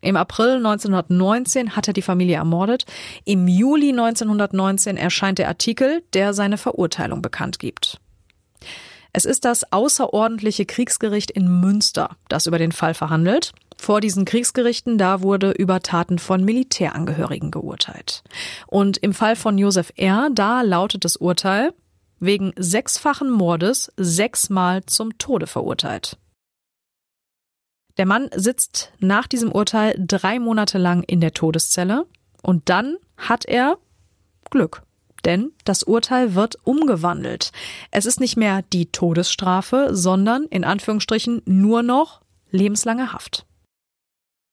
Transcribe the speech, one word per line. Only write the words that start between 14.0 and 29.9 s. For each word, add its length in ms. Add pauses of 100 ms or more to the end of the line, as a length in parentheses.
diesen 240
Kriegsgerichten, 760
da 240
wurde 300
über 280
Taten 380
von 260
Militärangehörigen 1040
geurteilt. 720 (440)
Und 320
im 160
Fall 200
von 220
Josef 400
R., 360
da 300
lautet 420
das 120
Urteil: 560 (460)
„Wegen 380
sechsfachen 720
Mordes 680
sechsmal 880
zum 340
Tode 280
verurteilt.“ 720 (1800)
Der 100
Mann 280
sitzt 640
nach 280
diesem 260
Urteil 440